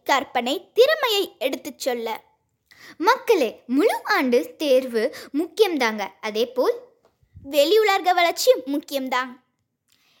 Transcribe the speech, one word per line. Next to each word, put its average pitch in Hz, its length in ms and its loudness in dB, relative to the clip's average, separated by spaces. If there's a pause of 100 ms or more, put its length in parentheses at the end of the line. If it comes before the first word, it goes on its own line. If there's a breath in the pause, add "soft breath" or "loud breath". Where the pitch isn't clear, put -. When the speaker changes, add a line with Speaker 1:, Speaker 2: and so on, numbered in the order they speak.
Speaker 1:
கற்பனை, 269 520 -2 (180)
திறமையை 494 680 2
எடுத்துச் 277 400 -6
சொல்ல. 233 380 -6 (800 loud breath)
Speaker 2:
மக்களே, 381 540 0 (160)
முழு 415 360 2
ஆண்டு 277 520 0
தேர்வு 254 500 0 (280 loud breath)
முக்கியம்தாங்க. 277 720 0 (160)
அதே 220 260 -4
போல் 302 280 -2 (720)
Speaker 1:
வெளி 294 340 2
உலக 392 340 2
வளர்ச்சி 349 380 2 (140)
முக்கியம்தான். 262 680 -6 (880)